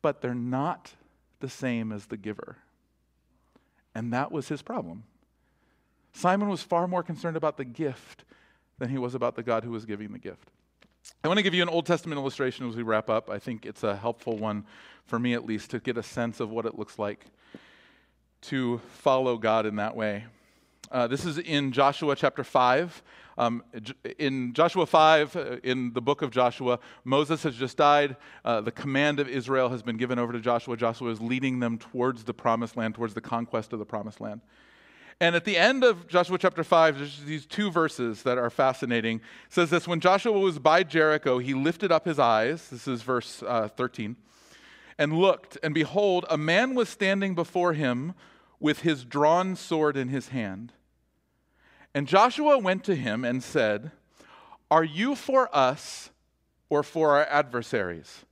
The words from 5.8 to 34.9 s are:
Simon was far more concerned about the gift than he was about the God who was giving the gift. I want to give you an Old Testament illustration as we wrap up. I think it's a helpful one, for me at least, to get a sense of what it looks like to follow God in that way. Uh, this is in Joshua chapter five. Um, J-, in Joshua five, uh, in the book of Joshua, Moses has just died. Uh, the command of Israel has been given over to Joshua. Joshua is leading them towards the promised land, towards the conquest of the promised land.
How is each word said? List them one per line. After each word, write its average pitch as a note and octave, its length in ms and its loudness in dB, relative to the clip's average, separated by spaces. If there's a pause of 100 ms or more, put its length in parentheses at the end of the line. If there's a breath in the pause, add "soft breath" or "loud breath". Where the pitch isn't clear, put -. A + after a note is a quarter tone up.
Simon G3 340 0
was G3 160 -4
far F3 240 0
more F3+ 160 -4
concerned E3 320 -6
about D#3 220 -2
the C#3 80 -8
gift C3 580 -8 (540 soft breath)
than B2+ 120 -6
he C3+ 80 -4
was B2 180 -6
about A#2+ 200 -2
the A#2 80 -8
God A2+ 200 -2
who A#2+ 80 -10
was A2+ 140 -8
giving G#2 280 -10
the G2+ 60 -14
gift. - 300 -16 (760)
I D3+ 40 -2
want F#3 100 2
to G#3 60 2
give F#3 100 2
you F3+ 100 4
an F3 60 0
Old E3+ 160 0
Testament D#3+ 340 -2
illustration C3 500 -4
as A2 60 -10
we A#2 80 -6
wrap A2 260 0
up. A2 200 0
I G#2 100 -6
think A2+ 260 -10
it's G#2 180 -12
a G#2 120 0
helpful A2+ 420 -6
one, G#2 280 -6 (400 loud breath)
for A#2+ 140 -4
me A#2+ 140 0
at - 120 -4
least, A2 260 -6
to A#2+ 80 -6
get A#2 180 -4
a G#2+ 60 -6
sense A#2+ 360 -6
of A2+ 100 -6
what A2+ 160 -6
it - 120 -6
looks G#2 220 -12
like G#2 260 -8 (1120 loud breath)
to B2 400 -4 (100)
follow C3 480 0
God A2 280 2
in G#2 120 -4
that G#2 180 -4
way. G#2+ 300 -4 (680 soft breath)
Uh, B2 160 0
this C#3 180 -4
is D3+ 120 -4
in C#3+ 340 -2
Joshua C#3 440 2
chapter C3+ 280 -2
five. C3+ 580 2 (360 loud breath)
Um, A#2 260 -2 (180)
J-, A#2 120 -14 (260)
in C3 340 -2
Joshua E3 320 2
five, D#3 500 6
uh, B2+ 280 -6
in B2+ 300 -2
the B2 80 -2
book C#3 200 0
of C#3 80 -4
Joshua, B2 500 0 (240 loud breath)
Moses D3 400 0
has C#3 120 -2
just B2 220 -6
died. D3 380 4 (280 loud breath)
Uh, A#2 180 0
the A2+ 100 -6
command C#3+ 480 0
of C3+ 100 -2
Israel B2+ 400 0
has B2 120 -6
been A#2 160 -6
given B2 220 -2
over A#2+ 140 -4
to A#2+ 60 -6
Joshua. A#2 360 -2
Joshua A#2 340 -2
is A2 120 -6
leading B2+ 380 -2
them A#2 180 -2
towards B2 480 -4
the A#2 80 -6
promised A#2 440 -2
land, A2+ 180 -4
towards A2+ 180 -6
the A2 80 -8
conquest A#2 520 -6
of A2 60 -8
the G#2 60 -8
promised G#2+ 360 -10
land. A2 200 -12 (800 loud breath)